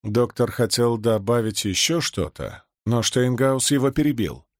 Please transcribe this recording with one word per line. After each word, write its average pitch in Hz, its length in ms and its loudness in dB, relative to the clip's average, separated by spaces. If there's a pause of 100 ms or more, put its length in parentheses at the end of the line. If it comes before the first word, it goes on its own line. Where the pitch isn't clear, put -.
Доктор 117 480 0
хотел 117 460 0
добавить 110 680 0
еще 143 360 0
что-то, - 640 -8 (220)
но 117 160 2
Штейнгаус 127 720 0
его 139 200 2
перебил. 117 540 -2 (140)